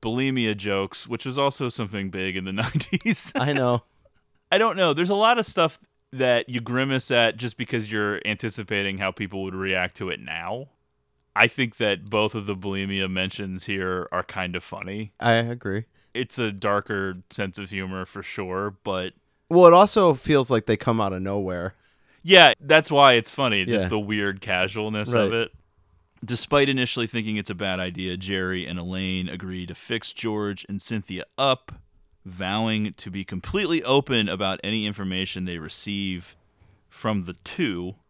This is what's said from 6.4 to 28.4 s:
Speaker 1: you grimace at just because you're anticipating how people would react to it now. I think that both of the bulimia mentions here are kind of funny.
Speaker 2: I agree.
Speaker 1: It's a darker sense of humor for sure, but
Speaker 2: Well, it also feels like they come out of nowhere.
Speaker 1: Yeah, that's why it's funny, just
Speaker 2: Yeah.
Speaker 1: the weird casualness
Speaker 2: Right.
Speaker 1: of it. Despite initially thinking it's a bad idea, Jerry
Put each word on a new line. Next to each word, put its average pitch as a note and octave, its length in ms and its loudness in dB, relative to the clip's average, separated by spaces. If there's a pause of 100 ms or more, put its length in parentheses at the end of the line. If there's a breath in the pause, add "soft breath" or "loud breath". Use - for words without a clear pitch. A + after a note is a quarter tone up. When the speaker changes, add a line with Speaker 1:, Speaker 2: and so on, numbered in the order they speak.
Speaker 1:
you A#2+ 120 -4
grimace B2+ 500 0
at A#2 260 4
just A#2 200 -6
because A2+ 340 -4
you're G#2 340 -2
anticipating G2+ 720 -4
how F#2+ 140 -2
people F#2+ 320 -8
would F#2+ 100 -6
react F#2 440 -2
to F#2+ 120 -6
it C#2+ 100 -6
now. E2+ 500 -8 (680)
I A2 120 6
think A#2 300 -4
that G2+ 320 0
both G#2+ 240 0
of G#2 140 -8
the G#2 80 -2
bulimia G2 540 -4
mentions F#2 560 -6
here F#2 460 -4
are F2+ 120 -2
kind F2+ 320 -6
of F2 80 -8
funny. G2+ 560 -10
Speaker 2:
I A#2 140 2
agree. A2+ 520 -2 (300)
Speaker 1:
It's A#2+ 240 -6
a A2+ 120 -2
darker G2 680 -2 (100)
sense G2 300 -6
of F#2+ 100 -10
humor F#2+ 360 -6
for G2 180 -12
sure, G2 600 -6
but F#2 300 -4 (340)
Speaker 2:
Well, F3 200 10
it E3+ 60 12
also F#3 420 6
feels C3+ 340 2
like A#2 160 2
they A2+ 100 2
come A2+ 240 0
out G2 140 0
of F#2 80 -6
nowhere. F#2+ 540 -4 (480)
Speaker 1:
Yeah, E3 360 10
that's D3+ 320 4
why C#3 220 10
it's A#2 180 4
funny, A2 320 0
just G#2 220 0
Speaker 2:
Yeah. F2+ 40 -2
Speaker 1:
the G#2+ 100 0
weird G2+ 420 -2
casualness G#2+ 720 -2
Speaker 2:
Right. A2+ 140 4
Speaker 1:
of G#2 60 0
it. A#2 180 -2 (720)
Despite C#3 440 2
initially B2+ 400 0
thinking G#2+ 300 -4
it's G2+ 120 -6
a G#2 60 -4
bad F#2 240 -2
idea, F#2 380 -6
Jerry F#2 500 -2